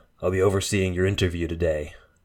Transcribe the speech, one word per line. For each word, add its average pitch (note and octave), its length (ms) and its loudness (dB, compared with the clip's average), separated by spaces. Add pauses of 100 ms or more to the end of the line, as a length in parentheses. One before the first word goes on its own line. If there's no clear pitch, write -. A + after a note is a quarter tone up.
(200)
I'll F#2 100 0
be F#2 120 0
overseeing F#2+ 500 2
your F#2 140 0
interview F2 420 0
today. D#2+ 460 -2 (300)